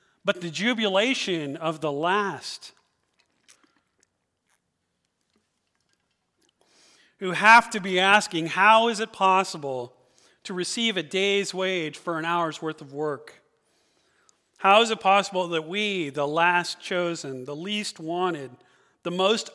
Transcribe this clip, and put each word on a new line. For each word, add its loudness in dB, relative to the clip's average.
but -2
the -8
jubilation 0
of -6
the -4
last, -4
who -4
have 8
to -6
be -2
asking, 2
"How 4
is -4
it -8
possible 0
to -12
receive -2
a -4
day's -2
wage -4
for -6
an -6
hour's -2
worth -8
of -20
work? -8
How 6
is 0
it -4
possible 0
that -4
we, -4
the -4
last 0
chosen, -6
the -12
least -8
wanted, -4
the -6
most 0